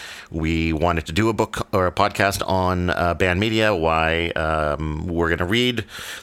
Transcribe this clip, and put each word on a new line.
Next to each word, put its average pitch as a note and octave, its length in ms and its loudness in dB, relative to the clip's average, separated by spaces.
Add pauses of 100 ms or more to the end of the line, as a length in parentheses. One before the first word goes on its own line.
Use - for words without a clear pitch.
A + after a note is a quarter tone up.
(320)
we D#2+ 400 0
wanted D#2+ 360 0
to D#2+ 40 -10
do G#2 160 2
a A2+ 60 2
book - 400 -2
or F#2 140 2
a F2 40 0
podcast G2+ 560 0
on, F2+ 440 0
uh, E2+ 240 0
banned F2+ 260 2
media, A2 340 2
why, D#2+ 540 2
um, D#2 760 -2
we're E2+ 220 0
gonna E2+ 160 0
read A#2+ 400 0 (400)